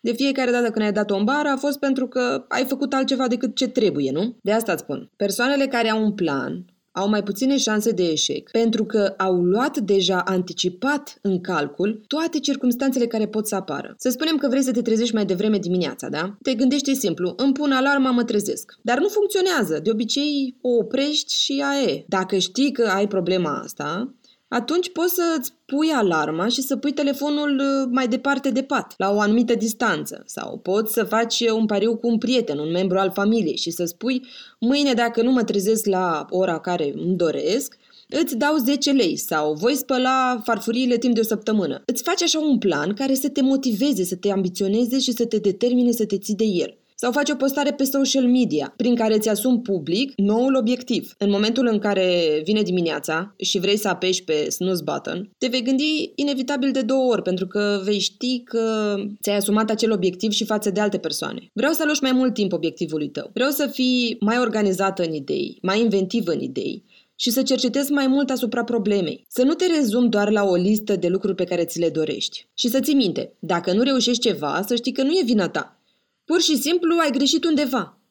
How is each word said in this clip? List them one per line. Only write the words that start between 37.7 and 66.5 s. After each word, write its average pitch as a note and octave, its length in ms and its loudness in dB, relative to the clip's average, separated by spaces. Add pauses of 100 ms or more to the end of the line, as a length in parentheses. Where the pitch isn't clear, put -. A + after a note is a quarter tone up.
îți D4+ 280 -2
dau D4 200 2
zece C#4+ 340 0
lei" B3 260 2
sau D3+ 360 -2
"Voi G3 220 0
spăla B3+ 720 0
farfuriile A#3+ 520 0
timp A#3+ 180 2
de A3 60 2
o A3 40 4
săptămână." G#3 640 -2
Îți - 160 -4
faci F4 200 0
așa D#4+ 160 2
un D4 200 2
plan E3 360 2
care C4+ 200 0
să C4+ 140 0
te C#4 140 0
motiveze, C4 640 2
să F3+ 120 -4
te G3+ 140 -2
ambiționeze G3 680 0
și B3+ 140 0
să A#3 140 0
te A3+ 120 0
determine A#3+ 520 2
să A3+ 160 0
te G3+ 120 -2
ții G#3 160 -4
de G#3 100 0
el. F3 320 -2 (240)
Sau A#3+ 120 0
faci C#4+ 180 0
o D4 40 0
postare C#4 380 0
pe C#4+ 120 0
social C4+ 420 2
media, G#3 500 2
prin A#3+ 180 2
care A3 200 2
îți G#3+ 140 0
asumi A3 320 2
public G3 560 -2
noul A3+ 380 2
obiectiv. A#3+ 640 0
În G3+ 120 2
momentul A3+ 360 2
în A3 120 2
care F3+ 680 2
vine G#3 180 2
dimineața E3+ 760 -2
și - 220 -2
vrei G3 180 0
să G#3 120 -2
apeși F#3 360 -2
pe D3+ 260 0
snooze F3+ 340 -2
button, D#3+ 540 -6
te B3+ 80 -2
vei B3+ 160 0
gândi C#4+ 520 0
inevitabil C#4 560 -2
de C4 120 0
două B3+ 300 2
ori, G3 100 0
pentru F#3 240 -2
că G3+ 380 0
vei G#3 140 0
ști B3 440 -4
că A3 520 -2 (280)
ți-ai G3+ 140 0
asumat G#3+ 340 0
acel A3 220 0
obiectiv F#3 380 0
și G#3 140 -2
față G#3 260 -2
de F#3+ 100 -2
alte G3+ 180 0
persoane. - 540 -6
Vreau C#4 200 0
să D#4+ 100 -2
aloci D4+ 180 0
mai C4 120 2
mult B3+ 220 2
timp G3 180 0
obiectivului D#3 560 -4
tău. - 240 -10
Vreau B3+ 180 0
să C#4+ 160 0
fii B3 540 0
mai A3 180 2
organizată G3 640 0
în E3 100 -2
idei, C#3+ 500 -6
mai F#3+ 180 0
inventivă G3 520 2
în C#3 80 -2
idei C3+ 440 -6 (320)